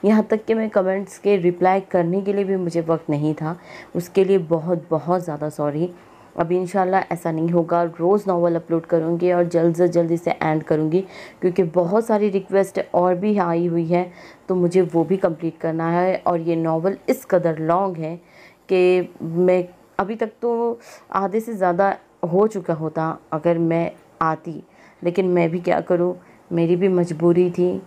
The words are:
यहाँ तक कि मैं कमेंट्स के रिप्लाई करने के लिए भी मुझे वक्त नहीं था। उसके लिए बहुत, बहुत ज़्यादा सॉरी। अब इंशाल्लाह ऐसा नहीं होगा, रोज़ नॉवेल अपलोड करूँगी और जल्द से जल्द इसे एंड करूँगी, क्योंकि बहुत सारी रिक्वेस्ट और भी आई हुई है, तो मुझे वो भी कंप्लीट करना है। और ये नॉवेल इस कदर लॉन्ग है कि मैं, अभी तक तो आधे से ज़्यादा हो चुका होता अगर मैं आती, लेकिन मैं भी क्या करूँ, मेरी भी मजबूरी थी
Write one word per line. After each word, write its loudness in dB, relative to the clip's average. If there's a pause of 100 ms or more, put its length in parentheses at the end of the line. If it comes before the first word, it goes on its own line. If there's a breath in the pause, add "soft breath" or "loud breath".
यहाँ 4
तक -2
कि 0
मैं -2
कमेंट्स -2
के 2
रिप्लाई 2 (100)
करने 2
के -2
लिए 0
भी 0
मुझे -2
वक्त -2
नहीं 0
था। -6 (360 loud breath)
उसके 0
लिए 4 (120)
बहुत, -2
बहुत -2
ज़्यादा -6
सॉरी। -4 (420 loud breath)
अब -2
इंशाल्लाह 0 (120)
ऐसा -6
नहीं -2
होगा, 2
रोज़ 0
नॉवेल 0
अपलोड -2
करूँगी 0
और 2
जल्द 2
से 4
जल्द 2
इसे -2
एंड 0
करूँगी, 0 (400 loud breath)
क्योंकि 2
बहुत 0
सारी 2
रिक्वेस्ट 0 (140)
और 2
भी 0
आई 0
हुई 0
है, 0 (380 loud breath)
तो 0
मुझे 2
वो 2
भी 0
कंप्लीट -2
करना -4
है। 2 (100)
और 0
ये -2
नॉवेल 0 (120)
इस -2
कदर 0
लॉन्ग 0
है -8 (540 loud breath)
कि 2
मैं, 2 (360)
अभी -4
तक -6 (100)
तो -2 (340 loud breath)
आधे -2
से -8
ज़्यादा 0 (380)
हो 4
चुका -4
होता -4 (160)
अगर 0
मैं 0 (320)
आती, -4 (420 soft breath)
लेकिन 0
मैं 2
भी -4
क्या 0
करूँ, 0 (360 loud breath)
मेरी 2
भी 0
मजबूरी 2
थी 0 (160)